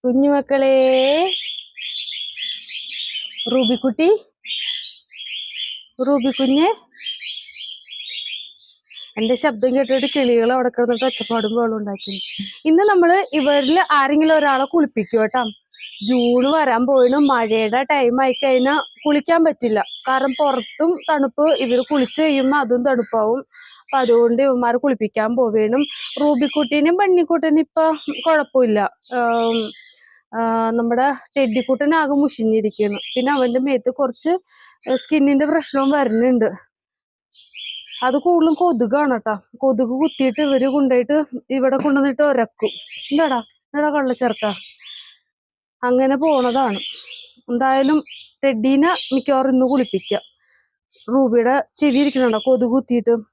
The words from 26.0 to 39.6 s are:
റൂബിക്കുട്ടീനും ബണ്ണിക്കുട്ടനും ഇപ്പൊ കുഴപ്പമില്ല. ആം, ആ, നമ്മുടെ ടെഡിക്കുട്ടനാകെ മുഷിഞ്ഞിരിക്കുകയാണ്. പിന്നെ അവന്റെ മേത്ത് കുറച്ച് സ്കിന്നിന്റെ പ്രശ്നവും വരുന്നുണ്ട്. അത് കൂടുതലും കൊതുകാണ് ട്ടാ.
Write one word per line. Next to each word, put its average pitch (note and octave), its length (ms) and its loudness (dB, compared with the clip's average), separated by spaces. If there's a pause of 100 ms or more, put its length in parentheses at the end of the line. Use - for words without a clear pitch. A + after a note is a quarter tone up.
റൂബിക്കുട്ടീനും D4 800 2
ബണ്ണിക്കുട്ടനും E4 680 2
ഇപ്പൊ D#4+ 200 0 (400)
കുഴപ്പമില്ല. C4 520 2 (400)
ആം, A#3 400 0 (800)
ആ, A3+ 40 -6 (380)
നമ്മുടെ A#3 300 0 (280)
ടെഡിക്കുട്ടനാകെ C#4 840 0
മുഷിഞ്ഞിരിക്കുകയാണ്. G#3+ 800 -2 (140)
പിന്നെ B3+ 240 0
അവന്റെ B3+ 280 0
മേത്ത് C4 320 0
കുറച്ച് C#4+ 340 -2 (720)
സ്കിന്നിന്റെ C#4+ 500 2
പ്രശ്നവും C#4 460 0
വരുന്നുണ്ട്. A#3+ 500 2 (1600)
അത് C4 180 0
കൂടുതലും E4 360 4
കൊതുകാണ് C4+ 600 0
ട്ടാ. G#3+ 140 -4 (260)